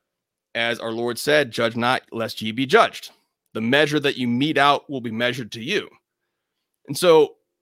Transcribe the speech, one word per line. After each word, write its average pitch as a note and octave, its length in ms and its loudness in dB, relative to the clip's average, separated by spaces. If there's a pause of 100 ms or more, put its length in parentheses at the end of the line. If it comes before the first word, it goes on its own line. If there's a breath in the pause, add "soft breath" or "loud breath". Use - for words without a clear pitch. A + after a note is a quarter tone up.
(540)
as A#2 260 -4
our A2+ 100 -6
Lord A#2 280 -4
said, D3 340 0
"Judge A#2 240 -2
not, A#2+ 340 0
lest A2+ 320 -8
ye A2 80 -4
be B2+ 160 -4
judged." F#3 440 2 (420)
The A2 80 -6
measure C#3+ 400 2
that C#3 160 -2
you B2 100 -4
mete C#3 320 0
out C#3+ 320 2
will C3+ 100 -8
be A#2 120 -8
measured A#2+ 400 -4
to A2 100 -12
you. D#3 260 -4 (1000)
And C#3+ 100 -8
so D#3+ 380 6 (260)